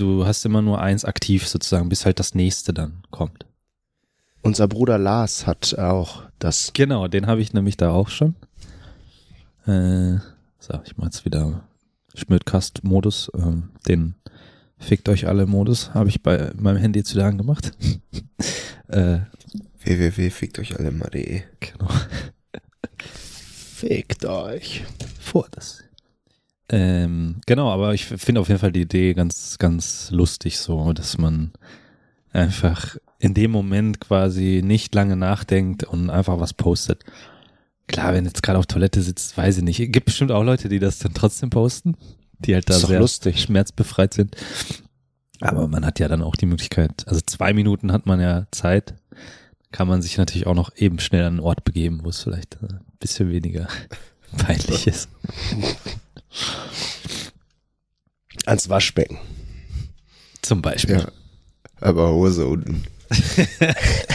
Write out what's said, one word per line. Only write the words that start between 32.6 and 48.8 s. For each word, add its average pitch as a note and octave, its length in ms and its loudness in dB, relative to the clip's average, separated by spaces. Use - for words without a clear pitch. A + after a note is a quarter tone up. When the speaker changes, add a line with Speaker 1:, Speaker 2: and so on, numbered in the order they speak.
Speaker 1:
in G2 140 4
dem A2 180 4
Moment G2+ 480 0
quasi F#2+ 640 2
nicht G#2+ 300 2
lange G2+ 200 4
nachdenkt F#2+ 680 0
und F2 260 -2
einfach F#2 300 0
was F2 120 -2
postet. - 520 0
Klar, - 260 -2
wenn F2+ 120 2
du F2+ 60 -2
jetzt - 120 -8
gerade F#2 160 2
auf F2+ 80 4
Toilette F#2+ 360 2
sitzt, - 340 -6
weiß F#2 220 2
ich F2+ 40 0
nicht. A2+ 300 0
Gibt - 140 4
bestimmt C3 260 2
auch G#2 100 4
Leute, B2 260 2
die G2 120 2
das G2 180 0
dann F2 160 -2
trotzdem A#2 360 0
posten, B2 460 0
die G2 140 2
halt F#2 140 2
da F#2+ 60 4
Speaker 2:
Ist F2 80 4
doch F2+ 60 2
Speaker 1:
sehr F#2 120 4
Speaker 2:
lustig. G2 400 2
Speaker 1:
schmerzbefreit - 760 2
sind. G#2 220 0
Aber - 260 0
man D#2 180 -2
hat D#2 120 -2
ja D#2 80 2
dann D#2+ 160 0
auch E2 140 -2
die - 80 0
Möglichkeit, E2+ 640 0
also F2+ 160 2
zwei F#2+ 300 0
Minuten G#2 380 2
hat G2+ 120 0
man F#2 160 4
ja F2+ 300 2
Zeit, - 420 0